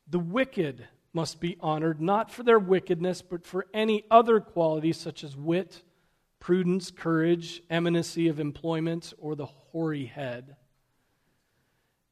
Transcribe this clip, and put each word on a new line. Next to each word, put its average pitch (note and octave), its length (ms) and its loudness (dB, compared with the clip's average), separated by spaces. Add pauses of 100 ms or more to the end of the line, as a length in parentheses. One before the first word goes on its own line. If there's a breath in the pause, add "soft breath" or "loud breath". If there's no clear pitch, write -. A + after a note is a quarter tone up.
The E3 120 -2
wicked E3+ 680 -2 (260)
must E3 260 -4
be F3 220 -4
honored, D#3 400 -2
not G3+ 300 0
for B3 120 -14
their A#3 160 8
wickedness, F3+ 640 0
but - 240 -12
for F#3+ 280 -6
any G#3+ 380 0
other A3+ 300 8
qualities D#3+ 560 0
such - 260 -12
as C#3 140 -14
wit, E3+ 460 -4 (560)
prudence, F3+ 520 0
courage, E3 760 0
eminency E3 580 0
of D#3 140 -2
employment, E3 760 -4
or D3+ 160 -8
the D3 100 -8
hoary D3+ 600 -6
head." C3 520 -10 (1500)